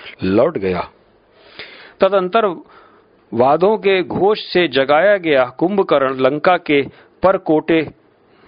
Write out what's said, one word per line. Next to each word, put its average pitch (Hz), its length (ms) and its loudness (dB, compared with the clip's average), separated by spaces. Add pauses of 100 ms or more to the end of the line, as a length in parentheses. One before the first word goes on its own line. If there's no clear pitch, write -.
(240)
लौट 117 340 0
गया। 92 320 -4 (1120)
तदंतर 190 640 0 (680)
वादों 156 440 2
के 190 260 0
घोष 202 360 -2
से 175 280 -2
जगाया 147 500 2
गया 156 260 0
कुंभकर्ण 147 760 0
लंका 147 380 2
के 147 240 0 (420)
परकोटे 170 580 0 (680)